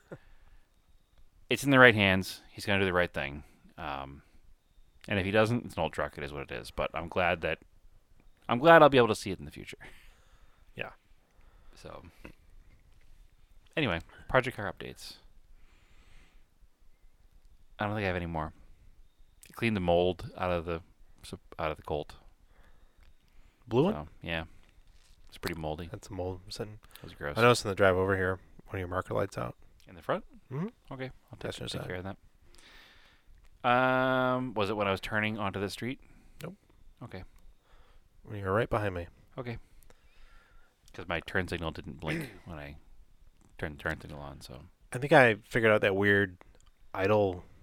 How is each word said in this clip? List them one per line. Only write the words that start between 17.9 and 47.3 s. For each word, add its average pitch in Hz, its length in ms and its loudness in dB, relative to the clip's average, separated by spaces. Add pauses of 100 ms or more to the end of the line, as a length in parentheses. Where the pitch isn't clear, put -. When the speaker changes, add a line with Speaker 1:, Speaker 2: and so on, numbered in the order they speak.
Speaker 1:
think 107 80 -4
I 95 40 0
have 90 80 0
any 87 120 -4
more. 80 260 -6 (1000)
Cleaned 113 200 -2
the 95 60 -2
mold 90 560 2
out 92 140 -2
of 85 140 -2
the, 85 160 -6 (760)
out 80 120 -2
of 78 60 -8
the - 60 -20
Colt. 76 300 -8 (1500)
Speaker 2:
Blue 117 180 4
one? 208 80 0
Speaker 1:
So, 147 140 -10 (140)
yeah. 85 220 -6 (840)
It's - 80 -20
pretty 82 220 -6
moldy. 78 320 -6
Speaker 2:
That's - 180 -14
a - 40 -14
mold 92 360 -8
sitting. 107 300 -12 (160)
Speaker 1:
That - 80 -20
was 87 100 -18
gross. 73 240 -10
Speaker 2:
I 110 40 2
noticed 120 240 6
on 107 60 -4
the 95 40 -4
drive 95 200 6
over 95 200 2
here, 95 240 0 (280)
one - 80 -10
of 98 40 -6
your 90 80 -6
marker 90 260 -6
lights 101 240 -4
out. 120 180 -8 (320)
Speaker 1:
In 98 80 -20
the 85 60 -18
front? 160 220 -4 (280)
Speaker 2:
Mm-hmm. 151 160 -6 (260)
Speaker 1:
Okay. 131 120 -10 (260)
I'll - 60 -18
take, 113 140 -8
Speaker 2:
Passenger - 140 -10 (120)
Speaker 1:
take - 40 -8
Speaker 2:
side. - 60 -10
Speaker 1:
care 90 100 -6
of 90 60 -8 (1600)
that. 127 60 2
Um, 127 840 2
was 101 160 0
it 107 80 -4
when 104 100 0
I 98 40 2
was 95 100 -2
turning 107 360 -2
onto 98 220 -4
the 98 100 -2
street? 120 300 -8 (440)
Speaker 2:
Nope. 175 120 -14 (480)
Speaker 1:
Okay. 92 200 -14 (1000)
Speaker 2:
When 107 140 -14
you 98 80 -8
were 95 80 0
right 117 160 2
behind 104 260 -2
me. 87 120 -8 (300)
Speaker 1:
Okay. 120 200 -8 (1400)
'Cause 87 140 -14
my 85 140 -2
turn 92 260 -2
signal 82 240 -4
didn't 76 280 -12
blink 143 380 -6
Speaker 2:
<clears throat> - 80 -20
Speaker 1:
when 82 140 -14
I 73 160 -14 (840)
turned 76 220 -8
the - 40 -18
turn 80 160 -4
signal 78 220 -16
on, 69 200 -14
so. - 180 -16 (320)
Speaker 2:
I 127 80 -6
think 139 120 -4
I 127 240 8 (140)
figured 113 220 4
out 107 100 4
that 101 140 2
weird 101 420 2 (560)
idle 98 500 2 (200)